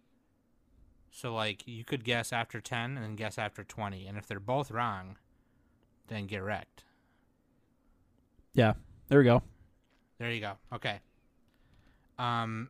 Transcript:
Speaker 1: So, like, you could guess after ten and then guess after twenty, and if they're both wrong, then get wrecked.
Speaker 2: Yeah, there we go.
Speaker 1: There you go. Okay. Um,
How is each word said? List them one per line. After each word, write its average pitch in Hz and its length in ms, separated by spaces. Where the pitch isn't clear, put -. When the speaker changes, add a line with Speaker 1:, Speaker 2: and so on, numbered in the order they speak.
Speaker 1:
So, 120 240
like, 107 320
you 113 180
could 110 200
guess 120 280
after 117 280
ten 123 360
and 117 80
then 107 120
guess 107 220
after 107 260
twenty, 98 420
and 104 120
if 98 80
they're 101 140
both 131 300
wrong, 101 460
then 104 180
get 98 160
wrecked. 98 420
Speaker 2:
Yeah, 110 200
there 139 100
we 139 60
go. 120 180
Speaker 1:
There 117 120
you 117 100
go. 104 120
Okay. 107 260
Um, 117 520